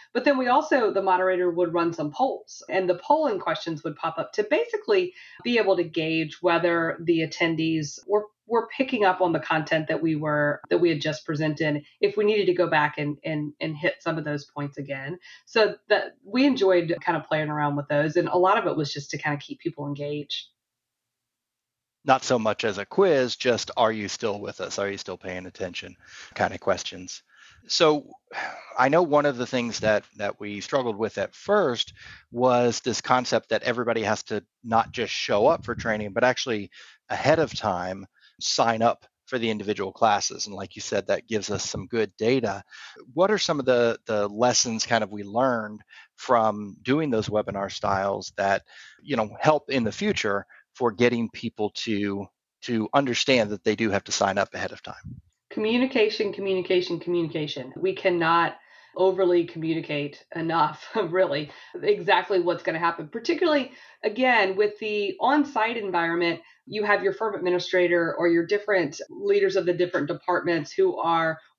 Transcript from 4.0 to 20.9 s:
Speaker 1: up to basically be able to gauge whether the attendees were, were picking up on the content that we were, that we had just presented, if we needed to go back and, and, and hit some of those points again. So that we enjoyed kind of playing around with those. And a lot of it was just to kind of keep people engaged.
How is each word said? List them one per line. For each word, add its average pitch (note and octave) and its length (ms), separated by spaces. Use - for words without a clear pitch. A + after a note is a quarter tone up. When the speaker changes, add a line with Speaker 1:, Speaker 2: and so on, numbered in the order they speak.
Speaker 1:
up - 160
to G#3 100
basically G4+ 720
be A#3+ 140
able F#3+ 180
to F3 80
gauge D#3+ 560
whether E3+ 580
the E3 200
attendees D#3+ 840
were, G#3 200
were A3 200
picking C4 380
up F#3 160
on F3 100
the D#3+ 80
content D#3 480
that D#3+ 140
we D#3+ 160
were, D3 420
that F3 100
we E3+ 100
had D3+ 100
just D3+ 260
presented, D3+ 600
if G3+ 160
we G#3+ 80
needed G#3 220
to F3+ 60
go F3 160
back D3 280
and, D3 260
and, D3+ 380
and D#3+ 160
hit - 240
some E3 160
of D3+ 80
those D3 180
points C#3+ 340
again. C#3 400
So G#3 300
that - 380
we B3 200
enjoyed F#3 540
kind E3+ 180
of D3 60
playing D#3 260
around D3 280
with C#3+ 100
those. D3+ 300
And D#3+ 100
a - 100
lot F#3 200
of G#3+ 100
it - 80
was C#3+ 160
just C#3+ 200
to D3+ 60
kind D3 160
of C#3+ 80
keep - 180
people D3 280
engaged. C#3+ 600